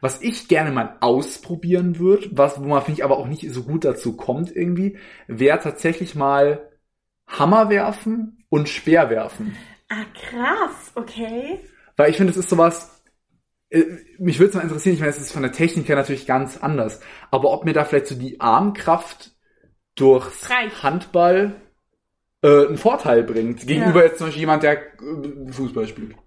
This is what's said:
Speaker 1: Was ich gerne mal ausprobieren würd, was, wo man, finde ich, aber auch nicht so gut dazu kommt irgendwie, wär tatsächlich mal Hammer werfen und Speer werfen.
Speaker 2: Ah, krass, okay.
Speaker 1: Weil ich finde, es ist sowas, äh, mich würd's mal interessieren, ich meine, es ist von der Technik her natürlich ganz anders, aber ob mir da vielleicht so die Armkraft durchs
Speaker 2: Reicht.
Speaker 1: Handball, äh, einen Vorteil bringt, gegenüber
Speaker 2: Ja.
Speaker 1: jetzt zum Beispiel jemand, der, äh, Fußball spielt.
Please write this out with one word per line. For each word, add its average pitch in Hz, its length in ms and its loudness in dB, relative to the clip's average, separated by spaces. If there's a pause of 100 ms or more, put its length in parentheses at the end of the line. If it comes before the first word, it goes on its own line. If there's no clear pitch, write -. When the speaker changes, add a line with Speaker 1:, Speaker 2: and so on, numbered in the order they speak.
Speaker 1:
Was - 220 -6
ich - 240 -6
gerne 156 240 2
mal 117 300 -4
ausprobieren 170 960 -2
würd, 196 320 2
was, 139 280 2
wo 139 80 -8
man, 143 140 2
finde 151 180 -6
ich, 123 60 -2
aber 135 140 2
auch 120 80 -8
nicht 151 260 -8
so 127 80 -8
gut 151 240 -4
dazu 120 320 -4
kommt 156 360 -6
irgendwie, 180 440 -4 (300)
wär 135 340 0
tatsächlich 165 540 -6
mal 143 520 0 (600)
Hammer 214 420 2
werfen 214 800 -4
und 147 200 0
Speer 156 420 2
werfen. 107 440 -6 (340)
Speaker 2:
Ah, 214 140 -8 (160)
krass, 302 760 -4
okay. 233 640 -10 (360)
Speaker 1:
Weil 151 140 6
ich 156 80 0
finde, 190 140 2
es 175 60 -4
ist 180 120 -6
sowas, - 540 0 (680)
äh, 160 140 2 (340)
mich 175 220 -2
würd's 196 160 4
mal 175 60 -2
interessieren, 160 340 0
ich 151 40 -6
meine, 151 120 0
es 147 100 -10
ist 135 100 -12
von 143 120 -6
der 127 80 -4
Technik 165 360 -2
her 147 80 2
natürlich 139 300 -4
ganz 135 320 -2
anders, 131 440 -4 (280)
aber 135 220 2
ob 147 140 -4
mir 160 80 0
da 151 120 2
vielleicht 139 220 0
so 135 80 -10
die 123 260 -12
Armkraft 165 880 0 (640)
durchs 131 540 4
Speaker 2:
Reicht. 240 320 -4
Speaker 1:
Handball, 180 720 2 (880)
äh, 143 260 8
einen 143 100 -4
Vorteil 147 460 2
bringt, 113 440 -4
gegenüber 170 320 4
Speaker 2:
Ja. 170 60 10
Speaker 1:
jetzt 160 140 2
zum 160 80 -6
Beispiel 147 120 -8
jemand, 156 240 2
der, 147 180 4
äh, 143 680 -14
Fußball 123 360 -6
spielt. 107 280 -14 (120)